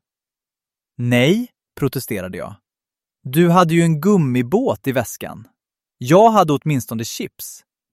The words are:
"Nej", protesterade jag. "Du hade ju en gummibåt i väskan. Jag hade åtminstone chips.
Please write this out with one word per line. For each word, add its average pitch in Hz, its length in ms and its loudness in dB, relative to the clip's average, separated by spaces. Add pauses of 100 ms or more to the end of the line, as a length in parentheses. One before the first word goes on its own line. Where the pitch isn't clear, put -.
(960)
"Nej", 127 560 0 (240)
protesterade 98 640 -8
jag. 64 180 -12 (680)
"Du 165 260 2
hade 170 240 4
ju 170 80 4
en 160 200 2
gummibåt 151 880 0
i 135 40 -2
väskan. 113 560 -8 (500)
Jag 180 320 6
hade 185 240 2
åtminstone 127 520 -4
chips. - 600 -14 (280)